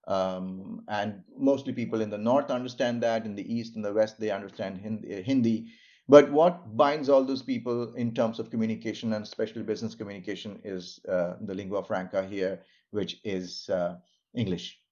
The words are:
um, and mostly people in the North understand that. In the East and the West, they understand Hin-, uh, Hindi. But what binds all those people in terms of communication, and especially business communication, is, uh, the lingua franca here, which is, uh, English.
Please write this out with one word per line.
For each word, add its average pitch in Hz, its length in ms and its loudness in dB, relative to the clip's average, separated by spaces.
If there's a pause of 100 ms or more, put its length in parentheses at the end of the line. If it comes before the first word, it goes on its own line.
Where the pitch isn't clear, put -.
um, 95 800 -4
and 104 360 -4 (120)
mostly 135 380 0
people 113 280 -2
in 107 100 -2
the 104 80 -6
North 127 320 2
understand 123 500 -2
that. 113 240 0
In 104 100 -8
the 101 160 -8
East 117 240 -6
and 110 80 -6
the 101 100 -2
West, 110 260 2
they 107 100 -2
understand 98 480 -6
Hin-, 107 340 -8
uh, 95 120 -8
Hindi. 113 480 2 (360)
But 139 240 12
what 147 460 4
binds 143 320 4
all 135 140 8
those 131 180 -2
people 120 540 -4
in 117 180 -2
terms 113 240 0
of 113 140 -8
communication, 113 600 -2
and 107 100 -4
especially 110 400 -6
business 107 320 -4
communication, 101 680 -10
is, 92 360 -10 (100)
uh, 90 320 0
the 98 140 -8
lingua 95 280 -6
franca 95 440 -4
here, 95 340 -4 (300)
which 98 320 -6
is, 92 460 -6
uh, 90 260 -2 (400)
English. 95 440 -4 (120)